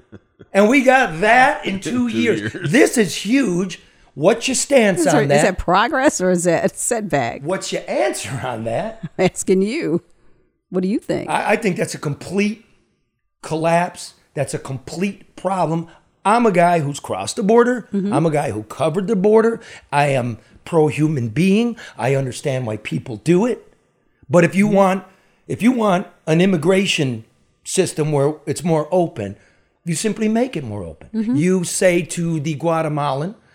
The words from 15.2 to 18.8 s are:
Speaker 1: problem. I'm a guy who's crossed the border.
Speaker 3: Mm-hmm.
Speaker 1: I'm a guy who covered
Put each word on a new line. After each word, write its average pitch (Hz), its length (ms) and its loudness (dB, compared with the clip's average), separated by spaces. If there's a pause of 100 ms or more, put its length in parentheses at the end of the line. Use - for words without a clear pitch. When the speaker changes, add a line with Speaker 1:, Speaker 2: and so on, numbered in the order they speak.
Speaker 1:
problem. 170 500 -2 (380)
I'm 233 220 4
a 220 60 4
guy 175 280 4
who's 143 200 -4
crossed 101 360 -8
the 240 80 -4
border. 240 480 4
Speaker 3:
Mm-hmm. 202 200 -2
Speaker 1:
I'm 160 140 2
a 165 40 0
guy 147 200 -2
who 107 140 -6
covered 165 420 -2